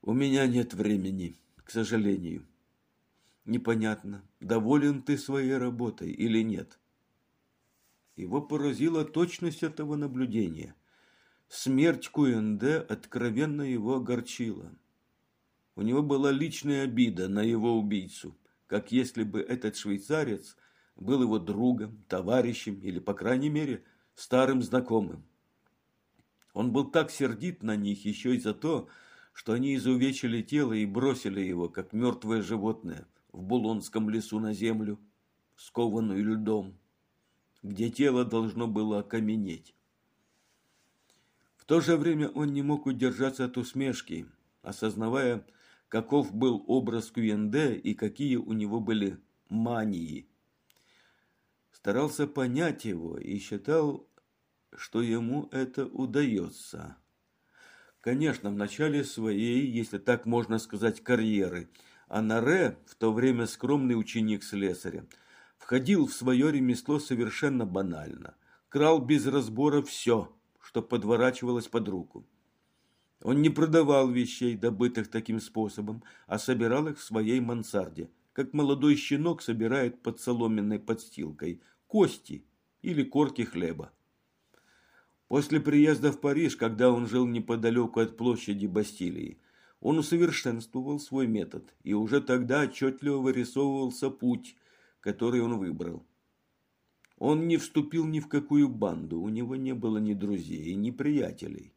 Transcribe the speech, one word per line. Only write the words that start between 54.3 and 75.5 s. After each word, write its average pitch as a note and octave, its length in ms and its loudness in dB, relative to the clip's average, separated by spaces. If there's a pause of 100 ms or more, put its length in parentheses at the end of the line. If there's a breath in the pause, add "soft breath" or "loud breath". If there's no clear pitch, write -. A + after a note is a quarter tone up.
что - 260 -4
ему A#2 480 -2
это C3 360 -2
удается. G#2 1120 -4 (1040 soft breath)
Конечно, B2+ 500 -2
в G2+ 40 -4
начале C#3+ 480 -2
своей, A#2 640 0
если A2+ 320 -4
так A#2+ 260 2
можно A2+ 340 0
сказать, A2 440 -2
карьеры, G2+ 640 0 (380 soft breath)
Анаре, A2+ 800 2
в - 80 -20
то A2+ 180 2
время A#2+ 340 2
скромный B2 520 0
ученик G#2+ 460 -2
слесаря, F2+ 600 -4 (540 soft breath)
входил C3 480 2
в A2 60 -6
свое B2+ 380 2
ремесло C#3 500 0
совершенно A#2+ 640 -2
банально. E2 720 -6 (320 soft breath)
Крал D3+ 320 6
без C3 260 2
разбора C#3 560 2
все – A#2 500 0 (280)
что - 220 -4
подворачивалось A#2+ 840 0
под A2 200 -2
руку. F#2 380 -10 (960)
Он C#3 180 2
не D#3 100 6
продавал D3 600 4
вещей, A#2+ 460 -2
добытых A2+ 520 0
таким A2 320 -4
способом, G#2+ 640 -6 (240 loud breath)